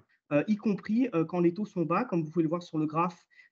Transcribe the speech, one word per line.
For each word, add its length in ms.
euh, 180
y 80
compris, 580
euh, 120
quand 140
les 120
taux 140
sont 160
bas, 220
comme 180
vous 80
pouvez 140
le 40
voir 140
sur 160
le 80
graphe. 400